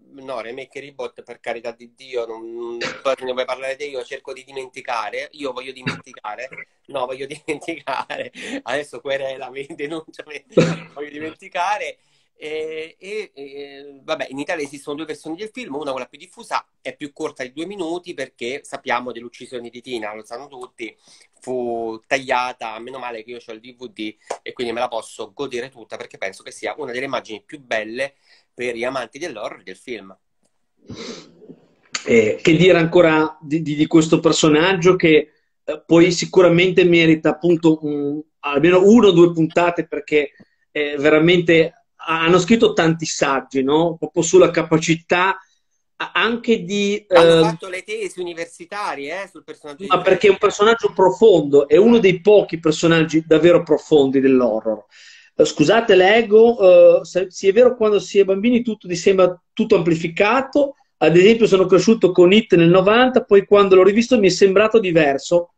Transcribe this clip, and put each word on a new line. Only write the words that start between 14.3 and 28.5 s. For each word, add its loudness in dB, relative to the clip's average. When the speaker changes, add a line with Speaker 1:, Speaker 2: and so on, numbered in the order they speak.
Speaker 1:
in -12
Italia -8
esistono -12
due -12
versioni -14
del -14
film, -14
una, -8
quella -10
più -20
diffusa, -12
è -14
più -16
corta -12
di -14
due -12
minuti -10
perché -12
sappiamo -8
dell'uccisione -16
di -20
Tina, -12
lo -18
sanno -18
tutti, -18
fu -8
tagliata, -6
meno -16
male -14
che -20
io -16
c'ho -20
il -18
D -20
V -20
D -12
e -16
quindi -8
me -8
la -4
posso -14
godere -10
tutta -20
perché -20
penso -12
che -20
sia -10
una -12
delle -8
immagini -10
più -20
belle -8